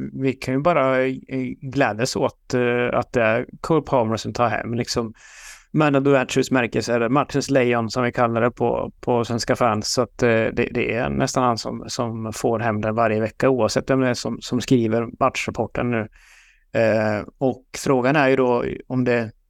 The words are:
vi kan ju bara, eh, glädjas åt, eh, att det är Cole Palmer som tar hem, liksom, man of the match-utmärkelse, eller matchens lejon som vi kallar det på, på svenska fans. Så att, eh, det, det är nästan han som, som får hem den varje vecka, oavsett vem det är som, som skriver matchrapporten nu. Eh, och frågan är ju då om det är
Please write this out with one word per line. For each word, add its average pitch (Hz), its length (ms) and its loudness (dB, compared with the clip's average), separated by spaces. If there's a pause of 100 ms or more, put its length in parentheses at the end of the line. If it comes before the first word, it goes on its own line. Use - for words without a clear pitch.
(120)
vi 135 200 -2
kan 131 220 -6
ju 135 60 0
bara, 135 460 2
eh, 131 60 -2 (480)
glädjas 123 560 -2
åt, - 380 -4
eh, 123 440 0
att - 140 -4
det 123 100 2
är 113 240 2 (140)
Cole 156 220 2
Palmer 113 340 0
som 113 160 -6
tar 120 160 0
hem, 110 260 -4
liksom, 113 400 -4 (580)
man 147 240 2
of 135 80 2
the 143 60 4
match-utmärkelse, 127 840 2
eller 117 140 2
matchens 135 420 0
lejon 120 400 2
som 127 120 -2
vi 120 100 0
kallar 117 280 2
det 123 100 2
på, 120 500 -2
på 120 240 0
svenska 117 320 -2
fans. 107 360 0
Så 127 100 0
att, - 200 -4
eh, 123 60 4
det, 117 460 2
det 117 200 -2
är 127 160 -2
nästan 135 320 0
han 120 160 2
som, 117 300 -10
som 113 440 -6
får 117 260 -2
hem 110 220 -2
den 107 140 -2
varje 110 260 2
vecka, 113 300 0
oavsett 123 400 0
vem 135 100 2
det 127 80 2
är 123 60 0
som, 117 260 -8
som 123 200 -4
skriver 117 480 2 (120)
matchrapporten 123 720 -2
nu. 110 180 -2 (640)
Eh, 107 520 2 (140)
och 131 260 -2 (120)
frågan 131 400 2
är 139 120 4
ju 135 80 4
då 123 280 2 (220)
om 127 180 -2
det 120 100 2
är 117 160 -2 (200)